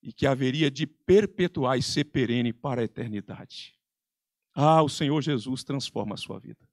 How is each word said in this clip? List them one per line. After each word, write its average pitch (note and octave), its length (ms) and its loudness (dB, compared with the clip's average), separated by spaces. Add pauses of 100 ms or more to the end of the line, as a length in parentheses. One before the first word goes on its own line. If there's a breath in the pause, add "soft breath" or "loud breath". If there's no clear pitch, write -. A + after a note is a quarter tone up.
e A2 120 -14
que - 120 -4
haveria C#3 460 2
de C#3 160 -6
perpetuar F3 880 2
e A#2+ 60 0
ser C#3+ 220 -2
perene A#2+ 480 0
para B2 280 -4
a A#2 40 0
eternidade. G2+ 920 -12 (800)
Ah, D#3 280 6
o D3+ 60 2
Senhor D3 320 -2
Jesus B2+ 440 -4
transforma A2+ 500 -6
a F2+ 40 -12
sua - 200 -12
vida. - 340 -20